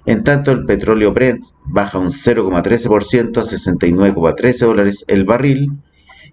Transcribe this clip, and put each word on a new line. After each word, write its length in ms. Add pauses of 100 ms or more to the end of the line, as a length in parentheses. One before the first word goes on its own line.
En 180
tanto, 280
el 140
petróleo 460
Brent 320 (220)
baja 320
un 140
cero 340
coma 160
trece 260
por 160
ciento 360
a 40
sesenta 440
y 40
nueve 220
coma 220
trece 300
dólares 420
el 180
barril, 460 (600)